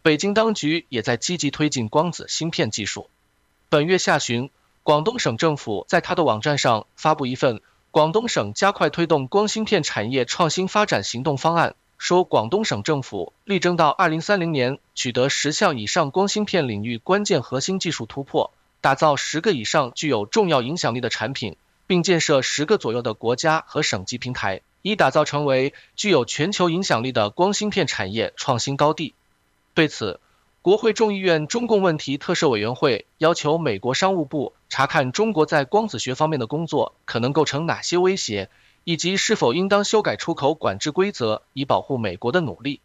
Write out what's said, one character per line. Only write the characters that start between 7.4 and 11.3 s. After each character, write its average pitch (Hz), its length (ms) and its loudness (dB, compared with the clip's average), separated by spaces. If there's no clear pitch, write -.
《广 160 200 4
东 226 160 0
省 104 280 -2
加 196 160 2
快 170 180 0
推 170 160 0
动 147 220 2
光 208 200 2
芯 220 160 -4
片 185 200 0
产 110 280 -4
业 127 140 2
创 170 240 0
新 185 180 -2
发 208 200 2
展 104 160 0
行 117 180 -6
动 139 160 0